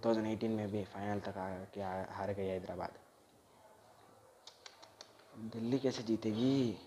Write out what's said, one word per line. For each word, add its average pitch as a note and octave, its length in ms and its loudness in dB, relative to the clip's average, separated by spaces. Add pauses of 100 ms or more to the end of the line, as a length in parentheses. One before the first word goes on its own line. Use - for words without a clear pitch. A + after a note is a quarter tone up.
थाउजेंड A2 220 4
एटीन A2 240 0
में G#2+ 200 0
भी G#2 120 0 (100)
final G2+ 260 -2
तक G2 180 -6
आके F#2+ 440 -6 (320)
हार G2 200 -2
गई G2 140 -2
हैदराबाद। F#2 500 -4 (2250)
अब A2 200 -10
दिल्ली A#2 260 2
कैसे B2 240 0
जीतेगी? A2+ 840 4